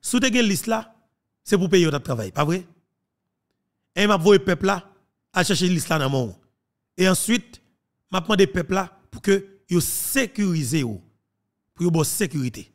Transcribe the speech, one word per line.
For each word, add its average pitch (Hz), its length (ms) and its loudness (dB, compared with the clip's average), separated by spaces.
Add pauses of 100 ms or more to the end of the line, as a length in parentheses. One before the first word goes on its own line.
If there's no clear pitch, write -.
Si - 180 0
tu 262 60 0
as - 20 2
une 233 200 2
liste 196 200 -2
là, 226 260 -4 (520)
c'est 208 120 0
pour 185 120 0
payer 175 160 6
votre 147 140 0
travail, 110 340 -6
pas 147 100 -2
vrai? 170 240 -2 (1300)
Et 196 100 2
m'a 208 100 4
envoyé 190 240 6
peuple 185 260 -2
là 190 240 -2 (420)
à 185 140 0
chercher 180 240 0
liste 175 180 -2
là 160 100 0
dans 135 120 0
mon. 127 260 -2 (640)
Et 185 100 2
ensuite, - 540 -2 (500)
m'a 185 100 -2
demandé 196 240 4
peuple 185 300 -4
là 190 200 -6 (140)
pour - 140 -20
que 196 200 2 (240)
yo 175 120 2
sécurise 180 960 -2
yo, 120 280 -4 (720)
pour - 100 -6
yo 175 60 2
bonne 165 140 2
sécurité. 131 720 -6